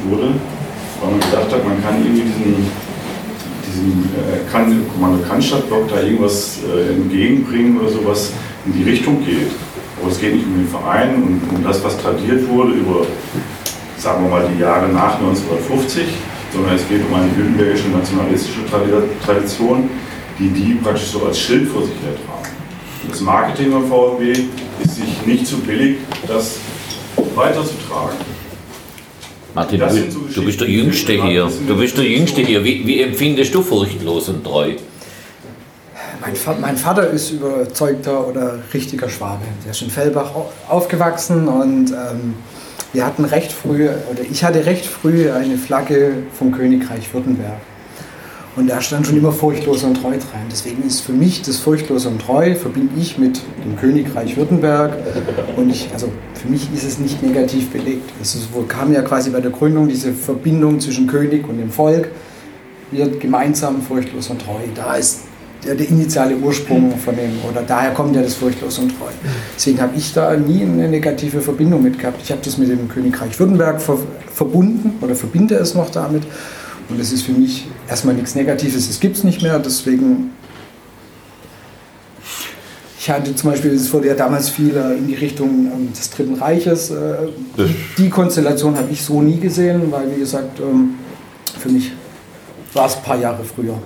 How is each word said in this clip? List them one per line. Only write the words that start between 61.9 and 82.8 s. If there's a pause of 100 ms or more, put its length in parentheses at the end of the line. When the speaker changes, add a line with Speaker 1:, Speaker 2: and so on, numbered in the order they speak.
Speaker 3:
Wir
gemeinsam
furchtlos
und
treu. (120)
Da
ist (420)
der,
der
initiale
Ursprung
von
dem, (180)
oder
daher
kommt
ja
das
furchtlos
und
treu. (440)
Deswegen
habe
ich
da
nie
eine
negative
Verbindung
mit
gehabt.
Ich
habe
das
mit
dem
Königreich
Württemberg
ver-, (340)
verbunden
oder
verbinde
es
noch
damit. (640)
Und
es
ist
für
mich (220)
erstmal
nichts
Negatives,
es
gibt's
nicht
mehr,
deswegen, (2750)